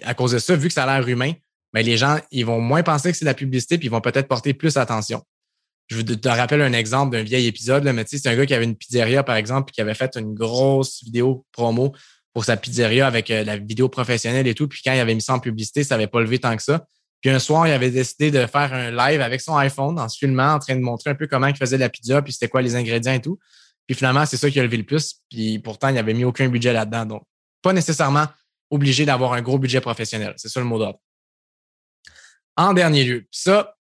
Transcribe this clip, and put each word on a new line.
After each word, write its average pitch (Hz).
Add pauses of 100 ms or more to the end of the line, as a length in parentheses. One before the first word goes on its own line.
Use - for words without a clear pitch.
à 120
cause 123
de 123
ça, 175
vu 156
que 165
ça 139
a 135
l'air 123
humain, 127 (400)
ben, 113
les 117
gens, 143 (120)
ils 123
vont 117
moins 139
penser 160
que 170
c'est 160
de 147
la -
publicité 131
puis 143
ils -
vont 117
peut-être 135
porter 131
plus 156
attention. 117 (640)
Je 113
vous 113
te, 113
te 113
rappelle 123
un 131
exemple 120
d'un 113
vieil 120
épisode, 127
là, 139
mais 113
tu -
sais, 143
c'est 135
un 117
gars 135
qui 139
avait 117
une 113
pizzeria, 123
par 127
exemple, 127
puis -
qui -
avait 107
fait -
une 107
grosse 131
vidéo 120
promo 120 (380)
pour 113
sa 117
pizzeria 120
avec, 117
euh, 110
la 107
vidéo 110
professionnelle 123
et 113
tout. 151
Puis -
quand 131
il 131
avait 113
mis 110
ça 131
en 127
publicité, 113
ça 131
avait 107
pas 117
levé 117
tant 117
que 110
ça. 160 (340)
Puis 131
un 135
soir, 160
il 156
avait 127
décidé 131
de 131
faire 143
un 123
live 135
avec 127
son 160
iPhone 143
en 117
se -
filmant, 135
en 151
train 135
de 127
montrer 123
un 139
peu 147
comment 135
il 143
faisait 131
de 131
la 123
pizza, 131
puis 139
c'était -
quoi 131
les 123
ingrédients 117
et 123
tout. 165 (480)
Puis 131
finalement, 135
c'est 131
ça 143
qui 139
a 131
levé 120
le 107
plus. -
Puis 110
pourtant, 110
il 139
n'y 123
avait 110
mis 120
aucun 127
budget 123
là-dedans. 113
Donc, 107 (400)
pas 185
nécessairement 151 (440)
obligé 143
d'avoir 127
un 120
gros 131
budget 127
professionnel. 110
C'est -
ça 127
le 123
mot 113
d'ordre. 101 (1600)
En 185
dernier 160
lieu, 123
puis -
ça, 202 (200)